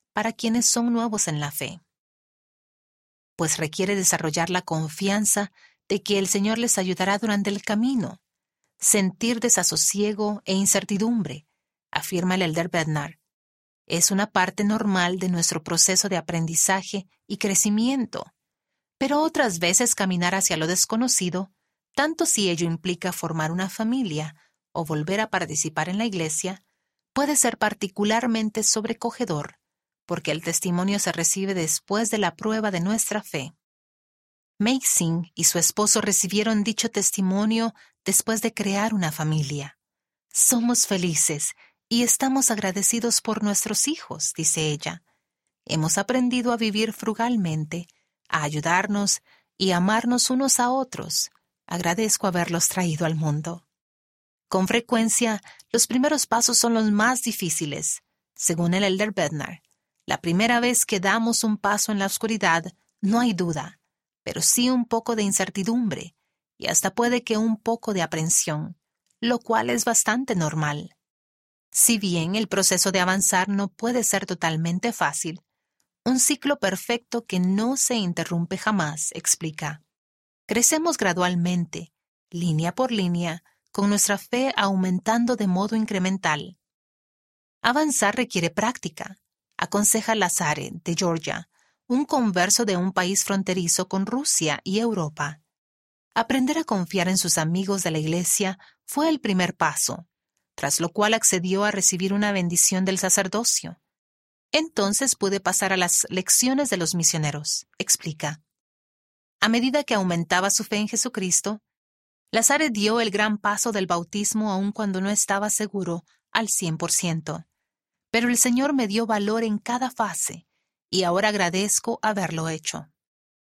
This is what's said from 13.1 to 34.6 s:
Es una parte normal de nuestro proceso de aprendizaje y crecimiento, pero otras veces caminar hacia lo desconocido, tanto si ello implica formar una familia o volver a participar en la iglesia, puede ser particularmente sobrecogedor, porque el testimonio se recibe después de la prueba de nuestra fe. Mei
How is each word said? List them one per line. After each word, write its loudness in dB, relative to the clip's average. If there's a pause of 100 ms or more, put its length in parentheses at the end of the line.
Es 0
una 0
parte 0
normal 0
de -2
nuestro 0
proceso 2
de -2
aprendizaje 0 (220)
y -8
crecimiento, 0 (640)
pero 2
otras 0
veces 2
caminar 0
hacia 0
lo 0
desconocido, 0 (420)
tanto 0
si 2
ello 0
implica -4
formar -2
una -4
familia -4 (360)
o -4
volver -2
a -2
participar -2
en -4
la 0
iglesia, -4 (480)
puede 0
ser 2
particularmente 0
sobrecogedor, -2 (460)
porque -4
el -4
testimonio 0
se -2
recibe 0
después -2
de 0
la 0
prueba -2
de -2
nuestra -2
fe. -8 (1080)
Mei 2